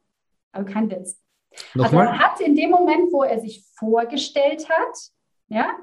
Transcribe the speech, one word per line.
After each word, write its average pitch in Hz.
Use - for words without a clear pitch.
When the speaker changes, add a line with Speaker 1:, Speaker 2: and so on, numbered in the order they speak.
Speaker 1:
Also 196
kein 214
Witz. -
Speaker 2:
Nochmal? 156
Speaker 1:
Also -
er -
hat -
in 302
dem 330
Moment, 349
wo 277
er 226
sich 220
vorgestellt 247
hat, 466
ja, 226